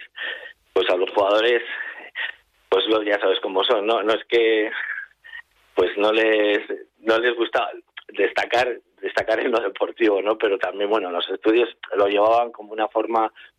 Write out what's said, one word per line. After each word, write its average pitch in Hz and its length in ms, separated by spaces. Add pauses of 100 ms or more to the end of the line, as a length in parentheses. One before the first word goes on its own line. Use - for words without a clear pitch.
(720)
pues, 92 180
a 92 60
los 92 160
jugadores, 107 520 (1040)
pues, 95 180
lo, 107 160
ya 104 160
sabes 95 220
cómo 95 240
son, 110 200
¿no? 113 180
No 110 100
es - 160
que, 110 420 (1040)
pues, 92 220
no 107 160
les, 107 480 (380)
no 113 180
les 120 180
gusta 117 340 (400)
destacar, 110 680 (220)
destacar 110 380
en 127 120
lo 113 80
deportivo, 101 600
¿no? 107 160
Pero 101 200
también, 95 320
bueno, 101 200
los 87 200
estudios 110 400 (260)
lo 101 120
llevaban 113 440
como 107 220
una 107 160
forma 110 420 (280)